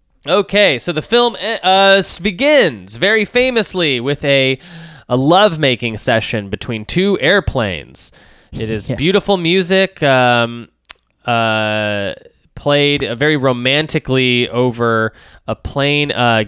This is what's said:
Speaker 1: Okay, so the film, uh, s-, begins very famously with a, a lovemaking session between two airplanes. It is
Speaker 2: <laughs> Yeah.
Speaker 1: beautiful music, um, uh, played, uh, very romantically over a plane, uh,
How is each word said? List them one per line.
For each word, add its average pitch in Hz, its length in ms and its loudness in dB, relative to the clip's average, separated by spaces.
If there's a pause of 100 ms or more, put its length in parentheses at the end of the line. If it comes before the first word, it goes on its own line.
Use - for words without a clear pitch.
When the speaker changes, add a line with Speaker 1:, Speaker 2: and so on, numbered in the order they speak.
(260)
Speaker 1:
Okay, 190 540 2
so - 120 -6
the 151 100 -2
film, 240 340 0
uh, 196 600 2
s-, - 200 -4
begins 175 800 0
very 202 280 0
famously 196 760 0
with 143 240 -4
a, 135 340 2 (500)
a 123 80 2
lovemaking 147 800 2
session 110 540 -2
between 107 340 -8
two 190 360 0
airplanes. 107 920 -2 (400)
It 113 180 -8
is 110 200 -6
Speaker 2:
<laughs> - 20 -8
Yeah. 120 60 -4
Speaker 1:
beautiful 185 400 0
music, 180 640 0
um, 120 680 2 (560)
uh, 107 880 -2 (420)
played, 143 480 0
uh, 110 100 -6
very 147 220 0
romantically 131 1120 0
over 117 640 0 (340)
a 113 80 -4
plane, 143 560 -2
uh, 117 380 2